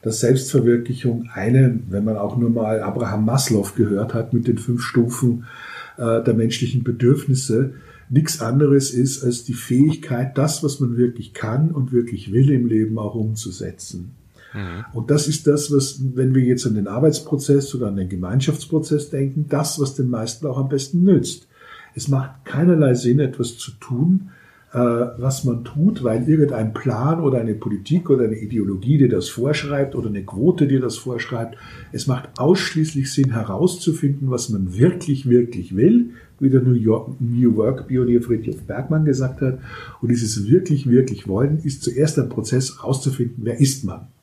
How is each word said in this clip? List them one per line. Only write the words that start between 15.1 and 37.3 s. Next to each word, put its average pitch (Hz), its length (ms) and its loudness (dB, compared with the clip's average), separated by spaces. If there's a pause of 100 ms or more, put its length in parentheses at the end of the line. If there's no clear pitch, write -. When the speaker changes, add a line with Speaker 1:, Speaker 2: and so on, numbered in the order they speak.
Speaker 1:
das 147 160 2
ist 151 220 -2
das, 147 240 2
was, 135 280 0 (140)
wenn 131 220 2
wir 127 80 6
jetzt 123 220 2
an 107 80 0
den 101 120 -2
Arbeitsprozess 139 880 0
oder 123 140 -2
an 98 80 -4
den 92 120 -4
Gemeinschaftsprozess 135 1000 -2
denken, 139 380 -2
das, 151 320 -2
was 135 160 -2
den 131 120 0
meisten 117 380 -6
auch 131 120 -4
am 135 100 -2
besten 143 340 0
nützt. - 460 2 (480)
Es - 100 -8
macht 135 380 -4
keinerlei 151 500 4
Sinn, 123 240 2
etwas 127 400 -2
zu - 140 -14
tun, 165 580 0 (420)
äh, - 60 -4
was 120 680 -2
man 120 200 -2
tut, 147 400 0
weil 123 240 0
irgendein 127 460 2
Plan 135 460 -2
oder 131 200 2
eine 110 140 -2
Politik 120 560 -2
oder 123 140 6
eine 110 120 -2
Ideologie 107 640 0
dir 131 100 6
das 98 200 0
vorschreibt 139 680 -2
oder 117 140 -4
eine 101 140 -4
Quote 143 440 2
dir 135 140 2
das 117 160 -4
vorschreibt. 120 600 -8 (360)
Es - 140 -6
macht 131 220 -2 (100)
ausschließlich 156 720 0
Sinn, 127 220 2
herauszufinden, 139 960 -2
was 120 200 -4
man 95 260 -4
wirklich, 139 520 2
wirklich 117 480 2
will, 226 340 4 (300)
wie 135 100 4
der 131 100 4
New 123 140 2
York, 110 460 0
New 120 360 2